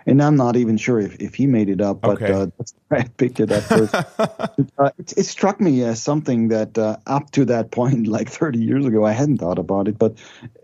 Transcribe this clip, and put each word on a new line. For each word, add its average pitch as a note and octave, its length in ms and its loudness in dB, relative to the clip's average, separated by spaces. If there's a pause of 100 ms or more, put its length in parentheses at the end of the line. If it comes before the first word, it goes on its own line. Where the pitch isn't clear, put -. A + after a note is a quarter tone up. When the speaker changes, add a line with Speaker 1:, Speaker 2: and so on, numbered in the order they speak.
Speaker 1:
And C3+ 160 4
I'm D3 140 4
not B2 220 2
even A2+ 200 2
sure A#2 220 0
if, G2 200 -4
if G#2 140 -8
he C3+ 140 0
made A2 220 2
it F#2+ 120 -2
up, G2+ 200 -2
but, G2+ 200 0
Speaker 2:
Okay. G2+ 100 0
Speaker 1:
uh, G2 240 0
that's - 200 -14 (120)
where C#3 120 0
I B2+ 40 0 (140)
picked B2 220 0
it G#2+ 120 0
up G#2 120 0
first. - 360 2
Speaker 2:
<laughs> F3 60 -4 (720)
Speaker 1:
Uh, C#3 200 2
it, - 200 -18
it G3 80 2
struck - 360 -2
me C3+ 220 2
as A2+ 180 -4
something C#3+ 480 0
that, A2 280 -2
uh, G#2+ 200 -2 (100)
up C#3+ 240 -4
to C#3 140 2
that A2+ 260 -2
point, B2 360 0
<laughs> G#2+ 100 -2
like G#2+ 120 -6
thirty D3+ 300 -4
years B2+ 260 0
ago, G#2+ 200 2
I G#2+ 80 4
hadn't C#3 260 2
thought F2+ 180 -2
about G2 300 -2
it, G#2+ 100 -4
but A2 180 0 (480)